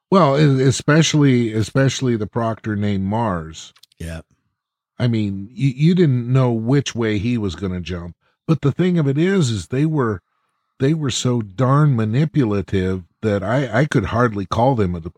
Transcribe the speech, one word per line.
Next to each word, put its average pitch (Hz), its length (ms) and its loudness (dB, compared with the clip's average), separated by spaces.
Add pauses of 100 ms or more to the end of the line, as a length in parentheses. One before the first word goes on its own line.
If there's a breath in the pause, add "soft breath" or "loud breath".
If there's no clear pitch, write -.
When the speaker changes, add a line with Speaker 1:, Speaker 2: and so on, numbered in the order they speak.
(100)
Speaker 1:
Well, 151 280 4
e-, 139 260 4
especially, 139 880 2
especially 123 640 0
the 104 100 -4
proctor 110 500 -4
named 101 280 -2
Mars. 95 680 -4 (260)
Speaker 2:
Yeah. 82 240 -12 (760)
Speaker 1:
I 127 80 -2
mean, 104 460 -2
you, 135 160 -2
you 147 260 2
didn't 127 380 2
know 131 180 2
which 120 440 0
way 110 240 0
he 120 200 -2
was 98 160 -4
gonna 90 260 -6
jump. 87 360 -10 (300)
But 160 160 0
the 139 100 0
thing 180 260 0
of 151 80 2
it 135 120 0
is, 175 320 2
is 101 180 -6
they 139 180 0
were, 127 360 -2 (580)
they 135 140 2
were 151 160 -4
so 123 320 -2
darn 127 520 2
manipulative 107 1120 0 (180)
that 101 220 0
I, 120 360 0
I 147 40 4
could 127 220 0
hardly 110 400 -2
call 127 280 0
them 92 220 0
ob-, 85 220 -12